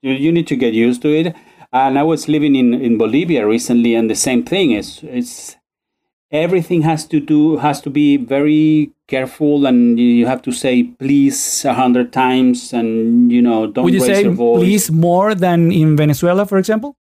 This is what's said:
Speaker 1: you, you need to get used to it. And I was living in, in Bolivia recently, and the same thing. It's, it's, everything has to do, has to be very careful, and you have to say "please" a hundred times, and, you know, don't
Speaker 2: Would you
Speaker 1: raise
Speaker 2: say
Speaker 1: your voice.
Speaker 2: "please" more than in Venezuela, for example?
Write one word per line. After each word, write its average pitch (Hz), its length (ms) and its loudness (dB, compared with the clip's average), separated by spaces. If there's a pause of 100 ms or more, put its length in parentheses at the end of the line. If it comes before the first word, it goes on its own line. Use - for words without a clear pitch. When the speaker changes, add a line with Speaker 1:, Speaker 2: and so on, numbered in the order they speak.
Speaker 1:
you, 135 100 -4
you 139 200 -2
need 170 160 -2
to 147 100 -4
get 120 160 0
used 120 300 0
to 151 120 0
it. 165 180 -2 (380)
And 131 260 0
I 143 60 0
was 156 240 -2
living 147 280 2
in, 123 180 2
in 120 240 0
Bolivia 117 500 0
recently, 117 480 0
and 113 140 0
the 107 60 -2
same 123 280 -2
thing. 175 280 -2
It's, - 320 -6
it's, 123 520 -10 (760)
everything 170 500 -2
has 156 260 -2
to 151 140 -2
do, 151 360 2
has 143 240 -2
to - 80 -10
be 143 280 2
very 151 760 0 (160)
careful, 139 580 -2
and 120 340 2
you 120 260 4
have 127 160 -4
to 131 100 -6
say 123 320 0
"please" 139 840 -2
a 131 80 0
hundred 123 380 0
times, 127 600 0
and, 117 580 0
you 120 100 2
know, 117 260 0
don't - 180 -4
Speaker 2:
Would - 80 2
you - 120 0
Speaker 1:
raise 196 120 0
Speaker 2:
say 208 60 2
Speaker 1:
your 190 100 0
voice. 120 260 2
Speaker 2:
"please" 185 320 0
more 175 440 2
than 170 360 2
in 156 240 2
Venezuela, 175 500 0
for 196 120 -2
example? 220 380 -4 (120)